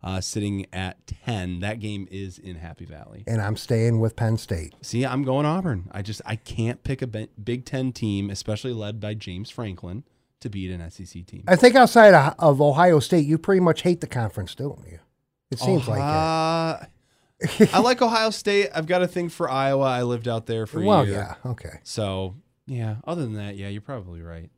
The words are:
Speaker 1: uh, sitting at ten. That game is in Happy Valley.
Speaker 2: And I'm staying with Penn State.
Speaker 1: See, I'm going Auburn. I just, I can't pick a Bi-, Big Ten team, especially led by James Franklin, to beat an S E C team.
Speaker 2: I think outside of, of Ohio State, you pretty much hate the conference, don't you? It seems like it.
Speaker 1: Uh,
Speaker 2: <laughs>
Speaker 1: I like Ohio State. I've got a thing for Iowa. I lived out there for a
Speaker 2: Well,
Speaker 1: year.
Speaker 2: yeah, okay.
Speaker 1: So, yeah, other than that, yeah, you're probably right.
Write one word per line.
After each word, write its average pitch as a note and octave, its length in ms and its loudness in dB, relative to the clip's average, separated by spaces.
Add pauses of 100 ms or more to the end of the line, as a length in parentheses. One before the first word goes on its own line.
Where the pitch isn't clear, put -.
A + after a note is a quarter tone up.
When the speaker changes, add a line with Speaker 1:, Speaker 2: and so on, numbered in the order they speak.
Speaker 1:
uh, F#2 160 -6
sitting G2+ 540 -4
at F#2 320 -10
ten. F#2 540 -8
That G#2+ 200 -8
game G#2 300 -10
is F#2+ 300 -12
in F#2 160 -16
Happy E2 300 -16
Valley. D2+ 420 -20
Speaker 2:
And A2+ 120 -2
I'm G#2+ 160 -2
staying A2+ 440 0
with A2+ 160 0
Penn A2+ 220 0
State. E2 440 -6
Speaker 1:
See, B2 240 -4
I'm C3 180 -2
going C3+ 220 0
Auburn. D3+ 460 -2
I G2+ 100 -10
just, G2+ 240 -10
I A2 120 -6
can't - 460 -6
pick C3+ 200 -4
a B2 40 -8
Bi-, A2 220 -10 (140)
Big B2 220 -6
Ten C3 260 -4
team, G2+ 400 -4
especially A2 420 -8
led G#2+ 260 -8
by G#2 140 -8
James G2 380 -12
Franklin, G2 520 -10 (360)
to A#2+ 100 -10
beat F#2+ 220 -8
an F2+ 100 -10
S E2+ 180 -16
E F#2 60 -14
C E2+ 160 -16
team. F#2 260 -18
Speaker 2:
I F3+ 80 6
think B3 200 8
outside A3+ 400 10
of, D3 240 6
of D3 220 6
Ohio D3+ 380 6
State, D3 280 2
you D#3 100 2
pretty F#3 240 2
much E3 220 2
hate F3 180 0
the D3 60 -10
conference, G#2+ 480 -6
don't - 340 -10
you? E2+ 80 -20 (540)
It A#2+ 80 -8
seems C3+ 280 2
like A2 120 0
it. C#3 40 -2
Speaker 1:
Uh, D#3+ 840 0 (520)
Speaker 2:
<laughs> - 360 4
Speaker 1:
I F#3 60 6
like B3 220 4
Ohio A3 300 2
State. G3+ 420 0
I've D#3+ 140 -4
got F3+ 160 2
a F3+ 40 0
thing F3 220 -4
for E3 200 -6
Iowa. C3+ 360 2
I B2+ 180 0
lived A#2+ 240 -4
out A2+ 200 -4
there A2+ 180 -4
for - 160 -6
a F3+ 40 0
Speaker 2:
Well, F#3 200 4
Speaker 1:
year. G2 380 -4
Speaker 2:
yeah, B2+ 80 -6
okay. - 320 -12
Speaker 1:
So, F#2+ 520 -6 (300)
yeah, A2+ 300 -6 (100)
other E3+ 180 -6
than A2+ 100 -6
that, G2+ 240 -10
yeah, G2 100 -10
you're G2+ 140 -10
probably F2+ 400 -14
right. E2 360 -16